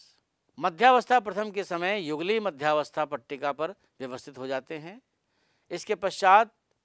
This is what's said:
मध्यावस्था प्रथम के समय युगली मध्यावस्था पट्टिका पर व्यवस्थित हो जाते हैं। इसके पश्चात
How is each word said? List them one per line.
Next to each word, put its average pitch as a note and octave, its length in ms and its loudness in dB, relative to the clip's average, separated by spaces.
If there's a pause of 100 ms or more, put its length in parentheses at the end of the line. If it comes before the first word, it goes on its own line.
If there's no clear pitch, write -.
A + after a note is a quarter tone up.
(580)
मध्यावस्था A3+ 600 4
प्रथम G#3 300 -6
के F#3+ 140 -6
समय F3+ 360 -2
युगली E3+ 400 -2
मध्यावस्था D3+ 640 0
पट्टिका C#3+ 480 -6
पर D#3 220 -6 (260)
व्यवस्थित C3 380 -12
हो B2+ 80 -10
जाते C3+ 320 -6
हैं। F3 220 -16 (680)
इसके F3+ 260 -6
पश्चात G3 560 4 (320)